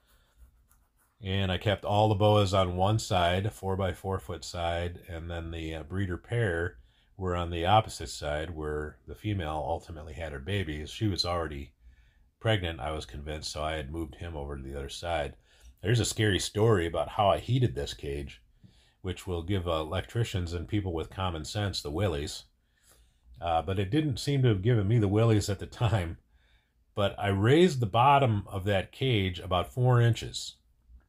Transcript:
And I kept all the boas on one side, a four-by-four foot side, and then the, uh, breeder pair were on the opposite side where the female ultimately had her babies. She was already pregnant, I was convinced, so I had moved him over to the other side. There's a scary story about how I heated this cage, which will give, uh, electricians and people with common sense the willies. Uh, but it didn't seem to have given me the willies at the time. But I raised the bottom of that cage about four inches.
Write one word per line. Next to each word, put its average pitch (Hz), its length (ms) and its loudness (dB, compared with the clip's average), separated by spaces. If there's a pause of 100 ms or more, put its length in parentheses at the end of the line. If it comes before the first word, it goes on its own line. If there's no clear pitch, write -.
(1200)
And 98 300 0
I 90 80 0
kept 98 260 0
all 104 240 4
the 110 60 4
boas 104 400 6
on 90 220 4
one 101 240 2
side, 90 460 2
a 107 40 -4
four-by-four 95 680 -4
foot 82 240 -10
side, 85 640 -4
and 82 200 -10
then 82 220 -8
the, 80 240 -6
uh, 78 80 -8
breeder 90 340 -4
pair 90 600 -2 (400)
were 92 180 -2
on 87 160 -2
the 85 160 -2
opposite 98 440 2
side 76 400 -4
where 76 480 -6 (100)
the 73 80 -14
female 78 500 -4
ultimately 80 460 -8
had 80 180 -8
her 73 80 -10
babies. 76 520 -6
She - 180 -2
was 87 160 -2
already 80 480 -4 (640)
pregnant, 90 400 0
I 76 140 -4
was 78 120 -6
convinced, 78 460 -10
so 78 140 -6
I 78 80 -2
had 73 180 -6
moved 80 240 -6
him 85 220 -10
over 71 200 -8
to 67 60 -10
the 67 140 -10
other 69 140 -8
side. 78 440 -4 (520)
There's 117 140 4
a 95 40 4
scary 98 360 2
story 104 440 2
about 80 260 -4
how 104 180 2
I 80 100 4
heated 117 380 0
this 71 180 -6
cage, 71 480 -8 (600)
which 92 220 -6
will 85 200 -4
give, 90 240 -2
uh, 80 140 2
electricians 87 720 -4
and 87 140 -4
people 98 260 -2
with 78 180 -4
common 85 340 -4
sense 101 360 -4
the 73 120 -6
willies. 78 540 -2 (920)
Uh, 82 220 0
but 95 160 -2
it 98 100 0
didn't 147 300 0
seem 143 240 0
to 127 60 6
have 98 140 2
given 107 260 2
me 120 100 4
the 104 80 4
willies 107 420 4
at 98 120 -2
the 95 60 -10
time. 95 520 -2 (800)
But 101 240 0
I 101 80 0
raised 131 500 6
the 120 80 0
bottom 120 600 4
of 98 160 -4
that 95 260 2
cage 101 480 0
about 90 340 -2
four 123 280 4
inches. - 560 0 (520)